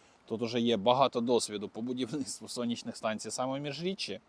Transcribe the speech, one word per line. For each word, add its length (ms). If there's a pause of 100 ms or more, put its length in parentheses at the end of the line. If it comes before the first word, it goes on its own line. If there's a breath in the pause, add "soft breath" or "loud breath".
(260 soft breath)
тут 160
уже 180
є 160
багато 440
досвіду 480
по 140
будівництву 640
сонячних 480
станцій 340
саме 280
в 40
Міжріччі. 680